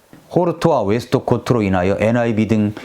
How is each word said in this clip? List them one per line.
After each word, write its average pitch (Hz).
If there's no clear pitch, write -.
호르트와 165
웨스트코트로 120
인하여 95
엔아이브이 113
등 104